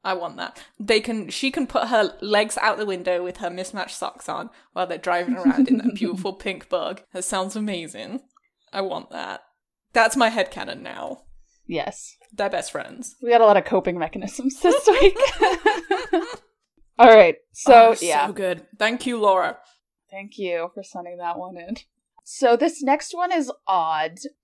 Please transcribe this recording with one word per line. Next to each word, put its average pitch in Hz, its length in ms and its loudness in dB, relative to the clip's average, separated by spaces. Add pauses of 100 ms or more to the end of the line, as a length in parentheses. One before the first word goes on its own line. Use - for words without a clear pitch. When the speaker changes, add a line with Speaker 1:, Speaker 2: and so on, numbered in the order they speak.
Speaker 1:
I 190 120 -4
want 175 240 -8
that. - 240 -12 (160)
They 220 220 2
can, 220 280 -6
she - 220 -4
can 262 160 -4
put 226 220 -2
her 214 340 0
legs 208 400 0
out 214 160 0
the 214 80 -4
window 180 360 -4
with 180 160 -10
her 185 120 -6
mismatched 185 460 -10
socks - 340 -10
on - 180 -10 (240)
while 180 140 -4
they're 175 100 -8
driving 180 400 -2
around 262 320 2
in 254 100 4
that 226 160 -2
Speaker 2:
<laughs> - 20 -10
Speaker 1:
beautiful 190 360 -4
pink - 380 -10
bug. 180 320 -6 (100)
That 180 120 -10
sounds 196 300 -6
amazing. 202 680 -8 (520)
I 196 80 -6
want 185 300 -8
that. - 320 -12 (500)
That's 226 240 2
my 233 140 2
headcanon - 500 -6
now. - 440 -14 (420)
Speaker 2:
Yes. - 500 -10 (160)
Speaker 1:
They're 202 160 -6
best 170 240 -8
friends. - 500 -12
Speaker 2:
We 240 60 -6
got 233 140 6
a - 40 8
lot 208 120 8
of - 80 -2
coping 180 320 -2
mechanisms 190 640 -6
this 440 280 4
Speaker 1:
<laughs> 466 140 4
Speaker 2:
week. 392 160 6 (220)
<laughs> 392 1000 -2 (600)
All 233 160 10
right. 180 200 10 (180)
So, 233 380 8
Speaker 1:
Oh, 214 40 0
so 175 120 -6
Speaker 2:
yeah. 151 260 0
Speaker 1:
good. 180 320 -6 (140)
Thank 226 260 -4
you, 240 140 -4
Laura. 190 400 0 (520)
Speaker 2:
Thank 196 280 -18
you 175 360 -6
for 196 80 -14
sending 175 360 -16
that 175 200 -8
one 180 200 -14
in. 180 180 -12 (480)
So 240 320 2
this 311 260 -2
next 285 320 -2
one 359 180 -4
is 285 200 -2 (140)
odd. 160 480 -2 (300)